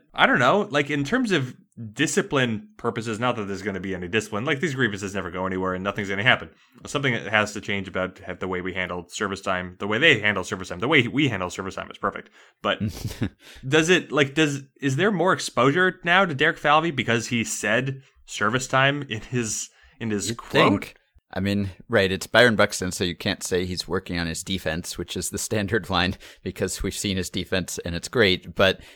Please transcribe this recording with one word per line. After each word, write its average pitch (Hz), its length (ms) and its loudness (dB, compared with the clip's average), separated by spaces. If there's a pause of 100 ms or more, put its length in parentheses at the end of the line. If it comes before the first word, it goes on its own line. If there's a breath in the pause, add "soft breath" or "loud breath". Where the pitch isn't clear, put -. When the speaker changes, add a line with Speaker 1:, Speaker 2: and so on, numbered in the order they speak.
(140)
Speaker 1:
I 151 140 4
don't 254 120 2
know, 165 300 4
like, 143 220 0
in 143 120 0
terms 226 280 0
of 135 240 0 (380)
discipline 131 840 0
purposes, 113 420 -4
not 120 160 0
that 110 100 -6
there's 95 160 -6
gonna 95 180 -4
be 92 160 -4
any 90 120 -8
discipline, 107 380 -2
like, 151 140 0
these 147 160 -2
grievances 101 400 -2
never 90 160 -4
go 90 140 -4
anywhere 92 280 -2
and 92 100 -4
nothing's 101 260 -4
gonna 98 140 -2
happen. 110 260 2 (360 soft breath)
Something 139 280 -2
that 107 140 -6
has 104 260 2
to 104 80 -8
change 98 260 -4
about 92 320 -4 (200)
the 95 80 -4
way 90 140 -2
we 90 120 -6
handle 90 360 -6
service 98 320 -4
time, 90 380 -2
the 101 80 -4
way 107 100 0
they 143 220 6
handle 101 240 0
service 92 260 -8
time, 87 100 -8
the 113 80 -2
way 139 200 4
we 127 220 0
handle 92 200 -4
service 95 260 -8
time 87 160 -10
is - 60 -18
perfect. - 320 -6 (320 soft breath)
But 101 180 0
Speaker 2:
<laughs> - 880 -8
Speaker 1:
does 160 220 4
it, 139 220 4
like, 139 240 2
does, 143 280 2 (180)
is 131 140 0
there 190 160 2
more 175 220 2
exposure 156 680 2
now 180 220 6
to 180 100 -2
Derek 156 220 2
Falvey 156 340 4
because 117 360 0
he 117 160 0
said 127 580 0 (240 soft breath)
service 113 420 0
time 139 360 2
in 113 180 -8
his, 117 480 -4 (300 soft breath)
in 113 120 -2
his 98 180 -2
Speaker 2:
You'd 117 80 -6
Speaker 1:
quote? - 140 -14
Speaker 2:
think. 131 440 4 (360)
I 92 100 -4
mean, 101 280 0 (180)
right, 98 240 4
it's 92 140 -4
Byron 117 300 6
Buxton, 95 360 0
so - 120 -2
you 87 120 -2
can't - 280 -4
say 92 200 0
he's 90 240 -6
working 90 300 -4
on 85 80 -2
his 80 180 -6
defense, 87 540 -4
which - 180 -8
is 92 140 -4
the 101 80 -6
standard 104 500 -2
line, 90 280 0 (280 loud breath)
because 92 380 -4
we've 98 100 -2
seen 98 260 -4
his 90 120 -4
defense 95 560 -4
and 87 80 -4
it's 85 140 -6
great. 92 480 2
But 95 260 4 (140 loud breath)